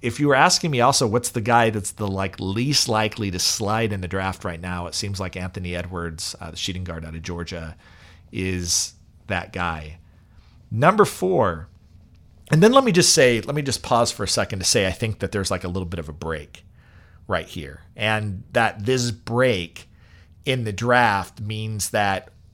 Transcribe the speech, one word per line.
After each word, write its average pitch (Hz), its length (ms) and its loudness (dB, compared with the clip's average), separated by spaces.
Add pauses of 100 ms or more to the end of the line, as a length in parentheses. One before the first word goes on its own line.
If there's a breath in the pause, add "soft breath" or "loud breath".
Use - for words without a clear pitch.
if 120 200 -4
you 147 80 4
were 139 60 6
asking 139 360 4
me 127 100 2
also, 131 260 4
what's 117 240 0
the 120 100 -4
guy 117 300 4
that's 101 220 -4
the, 107 140 -6
like, 95 320 -4
least 120 500 -2
likely 107 440 0
to 90 60 -4
slide 107 540 -2
in 95 100 -6
the 87 60 -6
draft 95 360 -4
right 85 160 -8
now? 90 260 -6
It 82 80 -10
seems 98 240 -6
like 92 180 -6
Anthony 90 380 -6
Edwards, 85 640 -8
uh, 82 120 -12
the 85 40 -16
shooting 92 280 -6
guard 82 200 -8
out 80 100 -12
of 82 80 -10
Georgia, 85 540 -10 (540 loud breath)
is 92 640 -2 (320)
that 90 260 -4
guy. 82 460 -6 (720 soft breath)
Number 170 340 4
four, 92 640 0 (840)
and 160 100 6
then 226 100 10
let 269 120 8
me 226 80 2
just 175 200 6
say, 123 280 6
let 143 160 -4
me 151 60 -2
just 139 200 -4
pause 117 300 2
for - 100 -6
a 92 60 -2
second 98 320 -2
to 87 40 -4
say 101 220 4
I 90 60 0
think 110 280 -4
that 95 120 -4
there's, 98 180 -2
like, 92 140 -4
a 90 40 -4
little 90 180 -4
bit 85 120 -8
of 78 100 -8
a 78 40 -10
break 78 520 -8 (640 soft breath)
right 85 200 -2
here. 71 360 -12 (140)
And 107 560 -2
that 107 320 0
this 120 260 0
break 113 800 -2 (560 soft breath)
in 127 180 0
the 107 100 -4
draft 113 680 2
means 107 500 -6
that 101 400 0 (240)